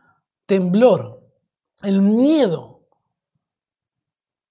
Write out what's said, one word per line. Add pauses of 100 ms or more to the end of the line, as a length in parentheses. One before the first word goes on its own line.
(460)
temblor, (580)
el
miedo (1600)